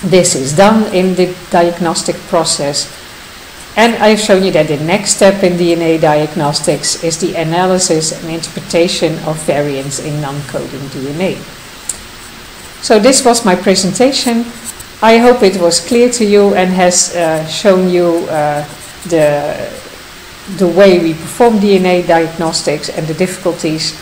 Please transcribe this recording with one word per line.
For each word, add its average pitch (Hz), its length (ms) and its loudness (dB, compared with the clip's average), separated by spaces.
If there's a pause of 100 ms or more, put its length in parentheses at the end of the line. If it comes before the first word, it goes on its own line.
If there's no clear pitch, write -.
this 175 320 2
is 135 200 -4
done 208 380 4
in 185 220 2
the 180 180 0 (160)
diagnostic 170 680 0 (100)
process. 156 720 -4 (760)
And 226 200 2
I've 214 240 2
shown 190 240 2
you 190 80 0
that 156 160 2
the 151 100 -2
next 175 380 -2
step 196 280 2
in 175 140 2
D 175 160 2
N 170 80 0
A 165 160 2
diagnostics 151 1040 -2
is 165 140 -4
the 180 160 -4
analysis 170 760 0
and 165 200 -10
interpretation 165 920 -2
of 156 100 -4 (120)
variants 143 520 -4
in 151 220 -6
non-coding 139 680 -8
D 135 200 -8
N 151 120 -6
A. 185 140 -2 (1500)
So 220 160 4
this 254 260 4
was 240 180 2
my 185 120 4
presentation. 233 920 0 (560)
I 226 160 6
hope 247 240 6
it 190 180 2
was 170 200 2
clear 247 320 2
to 240 120 -2
you 202 300 4
and 185 180 2
has, 180 440 2
uh, 160 320 0
shown 185 420 2
you, 175 400 0
uh, 151 340 -2 (440)
the, 147 680 0 (840)
the 185 100 2
way 180 320 6
we 165 140 0
perform 220 460 0
D 202 180 4
N 185 100 2
A 180 180 2
diagnostics 160 840 -2
and 160 180 -6
the 160 80 -4
difficulties 165 880 -4